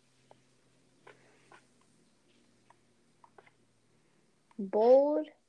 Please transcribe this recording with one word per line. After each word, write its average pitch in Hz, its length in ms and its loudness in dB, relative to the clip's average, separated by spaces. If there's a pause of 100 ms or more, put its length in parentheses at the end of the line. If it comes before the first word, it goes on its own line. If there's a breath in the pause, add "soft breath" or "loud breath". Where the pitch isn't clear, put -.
(4000 soft breath)
bold 262 720 0 (220)